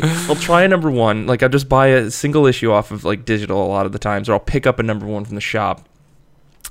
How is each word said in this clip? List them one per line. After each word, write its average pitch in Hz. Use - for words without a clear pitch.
I'll 147
try 170
a 190
number 165
one, 110
like, 123
I'll 131
just 135
buy 135
a 123
single 147
issue 117
off 104
of, 104
like, 95
digital 104
a 92
lot 98
of 98
the 104
times, 104
or 110
I'll 95
pick -
up 127
a 113
number 107
one 104
from 107
the 101
shop. -